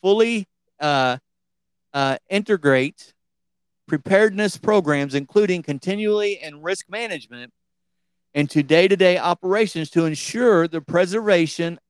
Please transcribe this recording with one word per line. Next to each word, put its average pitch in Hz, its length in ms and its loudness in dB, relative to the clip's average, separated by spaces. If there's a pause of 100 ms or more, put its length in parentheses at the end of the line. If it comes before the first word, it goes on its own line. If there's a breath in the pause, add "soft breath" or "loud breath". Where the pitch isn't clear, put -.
fully, 214 440 2 (340)
uh, 135 360 0 (800)
uh, 135 240 -2 (100)
integrate 151 840 0 (720)
preparedness 196 720 0
programs, 147 560 0
including 180 480 0
continually 202 800 -4
and 147 220 -16
risk 180 280 -6
management, 139 640 -12 (800)
into 147 280 0
day-to-day 180 540 2
operations 175 720 -2
to 165 140 0
ensure 170 640 0
the 160 120 -8
preservation 175 1000 0 (120)